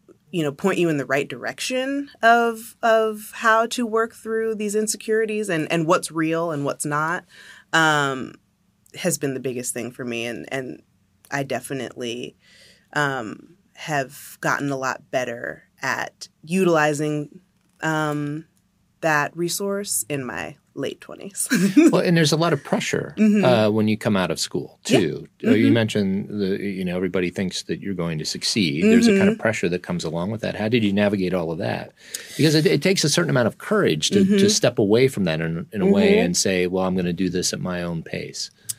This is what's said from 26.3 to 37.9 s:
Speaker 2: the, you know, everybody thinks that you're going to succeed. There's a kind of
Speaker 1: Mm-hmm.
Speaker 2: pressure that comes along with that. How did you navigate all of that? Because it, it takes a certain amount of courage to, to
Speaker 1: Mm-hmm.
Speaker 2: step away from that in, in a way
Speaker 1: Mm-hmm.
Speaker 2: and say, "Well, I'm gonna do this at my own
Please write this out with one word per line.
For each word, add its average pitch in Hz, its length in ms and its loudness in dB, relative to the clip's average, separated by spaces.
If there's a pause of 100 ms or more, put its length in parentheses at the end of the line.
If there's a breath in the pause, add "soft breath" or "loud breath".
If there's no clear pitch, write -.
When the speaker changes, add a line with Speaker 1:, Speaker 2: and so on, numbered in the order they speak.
Speaker 2:
the, 98 220 0
you 95 220 -6
know, 90 120 -2
everybody 90 340 -2
thinks 92 340 -6
that 82 160 -6
you're 101 140 -6
going 85 240 -4
to 78 60 -6
succeed. 87 600 -2
There's 226 220 6
a 233 120 8
kind 196 100 6
of 220 60 2
Speaker 1:
Mm-hmm. 214 80 -14
Speaker 2:
pressure 110 260 0
that 87 140 -2
comes 87 220 -4
along 85 260 -4
with 113 120 -6
that. 95 140 -4
How 107 120 -2
did 117 160 2
you 101 80 2
navigate 98 420 2
all 82 160 -2
of 80 80 -6
that? 117 340 -6 (440 loud breath)
Because 147 180 4
it, 156 120 4
it 156 160 2
takes 190 220 2
a 156 40 2
certain 165 220 0
amount 123 180 4
of - 100 -6
courage 151 520 0
to, 196 140 4
to 190 80 2
Speaker 1:
Mm-hmm. 202 160 6
Speaker 2:
step 135 300 0
away 113 300 4
from 104 160 -2
that 80 160 0
in, 82 320 -4
in 104 100 -2
a 131 40 4
way 101 260 6
Speaker 1:
Mm-hmm. 90 140 4
Speaker 2:
and 90 100 0
say, 92 300 2
"Well, 92 180 0
I'm 92 120 0
gonna 90 160 0
do 90 160 -2
this 87 240 -2
at 98 80 -8
my 90 220 -4
own 85 200 -6